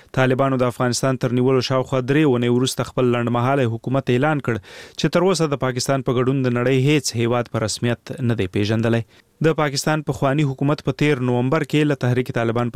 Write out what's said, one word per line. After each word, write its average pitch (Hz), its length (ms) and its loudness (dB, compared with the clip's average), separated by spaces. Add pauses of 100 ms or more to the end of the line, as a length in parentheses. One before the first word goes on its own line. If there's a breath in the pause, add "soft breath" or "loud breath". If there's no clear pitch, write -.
(220 loud breath)
طالبانو 131 420 2
د 120 80 0
افغانستان 127 540 -2
تر 123 160 0
نیولو 127 300 2
شاوخوا 131 340 -2
درې 143 260 4
اونۍ 120 240 2
وروسته 127 380 -2
خپل 123 200 2
لنډمهاله 120 600 0
حکومت 127 400 -2
اعلان 147 320 0
کړ 113 160 -4
چې - 540 -6
تر 180 120 4
اوسه 156 240 0
د 127 140 -2
پاکستان 131 420 -2
په 123 100 2
ګډون 131 280 2
د 120 120 0
نړۍ 131 180 2 (120)
هیڅ 127 340 0
هیواد 117 320 0
په 107 120 -2
رسمیت - 520 -4
نه 117 240 0
دی 90 140 -6
پیژندلی. 113 500 0 (340 soft breath)
د 156 160 2
پاکستان 151 480 -2
پخوانی 139 380 0
حکومت 139 420 -2
په 139 140 -4
تیر 147 220 2
نومبر 127 420 0
کې 151 260 0
له 139 140 -2
تحریک 123 340 0
طالبان 117 380 -2